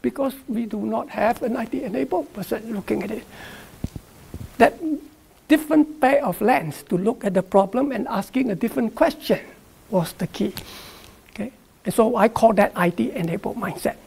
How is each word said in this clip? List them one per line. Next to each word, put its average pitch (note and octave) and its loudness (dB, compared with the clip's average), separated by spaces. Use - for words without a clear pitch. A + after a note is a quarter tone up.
Because - -2
we A#3 -4
do G#3 -6
not A3 -4
have G#3+ 0
an A#3+ -2
I A#3 -6
T C4+ -6
enabled C4 -4
person A3 -6
looking G3 -4
at G3+ -6
it. A3 -8
That - 6
different D4+ 4
pair C#4 4
of F#3 -2
lens G3+ 2
to F#3 0
look G3 0
at G3 0
the F#3 2
problem G#3 2
and A#3+ -4
asking B3+ -2
a G3 0
different A3+ -2
question - 2
was E3+ 0
the - -4
key. - -4
Okay? G#3+ -10
And G3 -4
so A#3 4
I A3 6
call A3+ 4
that G3+ 4
I F3 2
T A3 -2
enabled E3+ -4
mindset. F#3+ -4